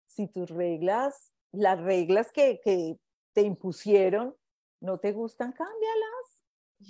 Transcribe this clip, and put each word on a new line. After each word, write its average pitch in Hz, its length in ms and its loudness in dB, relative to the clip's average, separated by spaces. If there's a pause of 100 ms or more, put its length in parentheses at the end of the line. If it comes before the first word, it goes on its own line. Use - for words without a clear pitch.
si 208 200 -8
tus 180 220 -8
reglas, 180 800 -4 (200)
las 190 280 2
reglas 185 520 2
que, 269 320 2
que 175 340 0 (360)
te 214 100 4
impusieron, 202 920 2 (460)
no 185 180 -6
te 202 120 -4
gustan, 233 400 -8
cámbialas. 440 920 -6 (460)